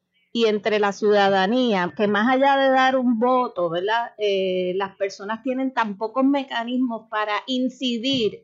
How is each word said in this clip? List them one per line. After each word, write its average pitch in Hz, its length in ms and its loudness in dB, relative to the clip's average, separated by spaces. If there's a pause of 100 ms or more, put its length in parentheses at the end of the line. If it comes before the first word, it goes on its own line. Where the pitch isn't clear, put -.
(340)
y 233 120 2
entre 214 320 0
la 202 140 0
ciudadanía, 202 1000 2
que 214 120 0
más 208 200 2
allá 269 300 4
de 269 140 2
dar 262 260 4
un 247 220 0
voto, 247 500 0
¿verdad? 208 480 -2
Eh, 190 600 0
las 196 200 -6
personas 202 460 -6
tienen 262 320 -4
tan 208 240 -4
pocos 226 260 -2
mecanismos 247 840 -2
para 214 240 -2 (120)
incidir 254 960 -2